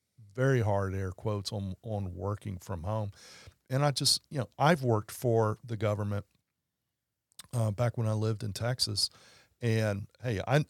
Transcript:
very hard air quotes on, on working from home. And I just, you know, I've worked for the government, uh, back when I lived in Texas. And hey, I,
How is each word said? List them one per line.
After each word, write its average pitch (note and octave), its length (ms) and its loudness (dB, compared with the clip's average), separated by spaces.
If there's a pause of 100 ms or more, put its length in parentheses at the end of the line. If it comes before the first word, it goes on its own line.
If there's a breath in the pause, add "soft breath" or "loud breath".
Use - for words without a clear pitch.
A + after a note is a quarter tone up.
(360)
very C3 260 4
hard G2 340 2
air F#2+ 160 -4
quotes G#2 420 -4
on, G2 300 -6
on G2+ 320 -6
working G2 420 -6
from F2 240 -8
home. G#2 300 -2 (580 loud breath)
And C3+ 160 2
I C#3+ 60 4
just, - 300 0 (100)
you D3+ 80 -4
know, A2+ 180 -4
I've C#3+ 240 4
worked A2+ 300 2
for A2+ 520 2
the A#2 140 -8
government, G2+ 480 -2 (1300)
uh, A#2 160 0
back A#2+ 300 0
when A2 80 0
I G#2+ 60 0
lived G#2+ 300 0
in G#2 100 -4
Texas. A2+ 580 -2 (500 soft breath)
And A2 460 2 (160)
hey, A#2 220 -2
I, D3 240 4